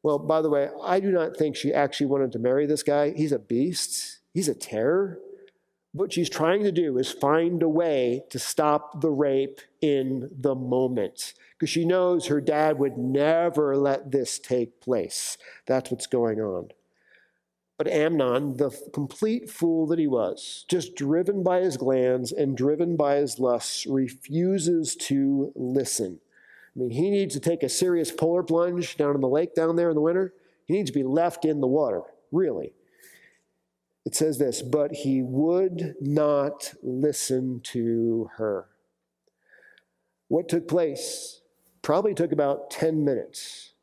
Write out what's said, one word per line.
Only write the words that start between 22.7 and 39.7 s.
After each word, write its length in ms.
by 200
his 220
lusts, 480
refuses 1120
to 580
listen. 680
I 60
mean, 100
he 180
needs 260
to 60
take 220
a 60
serious 420
polar 320
plunge 540
down 180
in 60
the 80
lake 260
down 220
there 140
in 40
the 60
winter. 340
He 80
needs 160
to 40
be 100
left 400
in 160
the 80
water, 340
really. 420
It 100
says 220
this, 240
"But 320
he 300
would 760
not 840
listen 800
to 760
her." 340